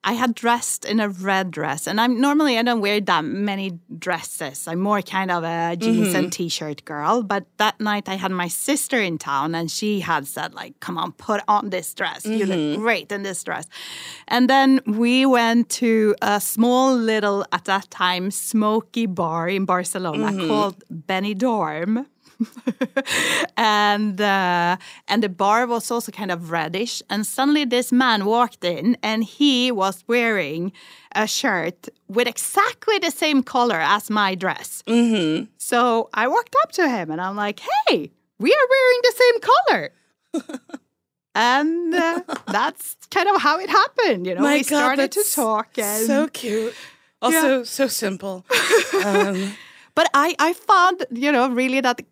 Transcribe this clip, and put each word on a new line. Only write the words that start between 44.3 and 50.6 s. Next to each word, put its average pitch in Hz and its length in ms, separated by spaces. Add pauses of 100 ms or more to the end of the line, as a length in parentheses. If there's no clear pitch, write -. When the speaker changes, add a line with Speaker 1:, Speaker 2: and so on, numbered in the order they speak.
Speaker 1:
know? 180 60
Speaker 2:
My 285 140
Speaker 1:
We 269 80
Speaker 2:
God, 294 160
Speaker 1:
started 269 340
to 403 80
Speaker 2:
that's - 140
Speaker 1:
talk 220 440
and 214 280
Speaker 2:
so 285 220
cute. 220 440 (480)
Also, 277 380
Speaker 1:
Yeah. 240 60
Speaker 2:
so 269 240
simple. 190 580 (280)
Speaker 1:
<laughs> 370 300
Speaker 2:
Um, 196 480 (420)
Speaker 1:
But 320 180
I, 294 260
I 320 140
found, 370 580